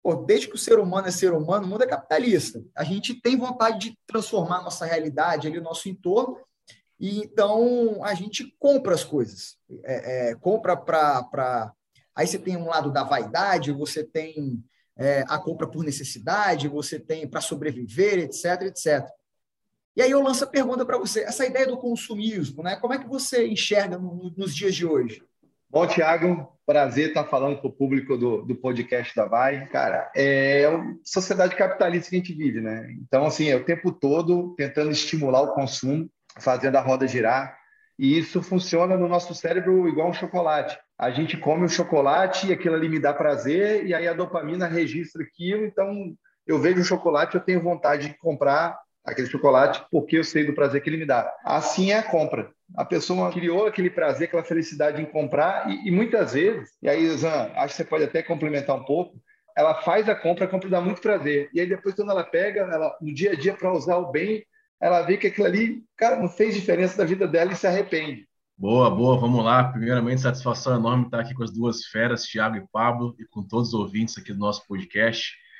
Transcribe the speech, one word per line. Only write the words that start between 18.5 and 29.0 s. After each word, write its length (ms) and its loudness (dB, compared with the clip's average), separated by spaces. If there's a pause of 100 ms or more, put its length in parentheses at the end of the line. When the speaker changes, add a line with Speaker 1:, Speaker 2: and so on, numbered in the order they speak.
Speaker 1:
et 100 -12
cetera. 340 0 (840)
E 40 4
aí 100 4
eu 100 6
lanço 240 0
a 20 -2
pergunta 380 0
pra 120 -2
você: 260 -2
essa 220 -4
ideia 220 2
do 100 -4
consumismo, 840 -4
né? 140 -4
Como 160 -4
é 60 -4
que 80 -14
você 400 -2
enxerga 500 0
no, 180 -8
no, 220 -10
nos 180 -6
dias 180 0
de 120 -4
hoje? 360 0 (480)
Speaker 2:
Bom, 160 2
Thiago, 600 2 (180)
prazer 440 2
estar 160 -2
falando 340 -2
com 80 -4
o 40 -8
público 460 0
do, 260 0
do 120 -4
podcast 580 -4